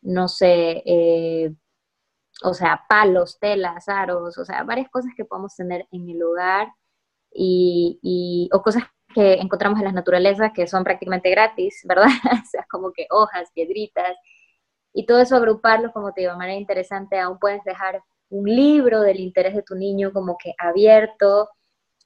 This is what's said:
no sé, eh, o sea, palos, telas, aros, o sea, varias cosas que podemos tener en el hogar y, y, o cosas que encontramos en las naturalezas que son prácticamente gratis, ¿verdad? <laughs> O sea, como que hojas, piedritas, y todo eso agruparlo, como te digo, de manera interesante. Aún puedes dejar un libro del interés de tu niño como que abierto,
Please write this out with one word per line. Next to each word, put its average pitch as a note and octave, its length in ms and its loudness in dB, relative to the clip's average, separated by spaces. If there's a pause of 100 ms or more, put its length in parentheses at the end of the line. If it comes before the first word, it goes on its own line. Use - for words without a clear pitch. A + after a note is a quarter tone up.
no F#3 260 -2
sé, E3+ 580 2
eh, E3 680 0 (880)
o F#3 120 -2
sea, E3 340 -2
palos, F#3+ 500 2
telas, F#3 500 -4
aros, F3+ 500 -6
o F3 60 -10
sea, F#3 200 -8
varias B3 260 -6
cosas B3+ 260 -8
que G#3+ 80 -10
podemos G3 300 -14
tener F3+ 380 -10
en F3+ 160 -12
el E3+ 140 -8
hogar F#3 500 -2 (600)
y, F3+ 720 0
y, F3+ 500 -4
o F#3+ 100 2
cosas A3+ 220 0 (300)
que G3+ 200 6
encontramos G3+ 440 -2
en G#3 60 -2
las F#3+ 100 -4
naturalezas G3 600 0
que F3 120 -2
son F#3 180 -2
prácticamente F#3 460 -2
gratis, G3+ 540 0
¿verdad? F#3 220 4
<laughs> A#3+ 360 2
O - 80 -20
sea, - 200 -10
como F#3 220 -10
que E3 180 -10
hojas, G3 440 0
piedritas, F3+ 640 -6 (760)
y A3 120 -6
todo A#3+ 140 4
eso B3 160 4
agruparlo, A3+ 560 2
como G3+ 200 -8
te F#3 100 -6
digo, F3+ 100 -2
de F3 60 -12
manera F#3 200 -8
interesante. G3 600 -6
Aún F#3 200 -4
puedes G3+ 260 -2
dejar F#3+ 380 -8 (260)
un G3 160 -8
libro B3 560 4
del F#3+ 200 2
interés F#3 340 -2
de G3+ 80 -4
tu F#3+ 120 -14
niño G3 380 -4
como F#3 260 -4
que F3 200 -14
abierto, G#3 920 4 (580)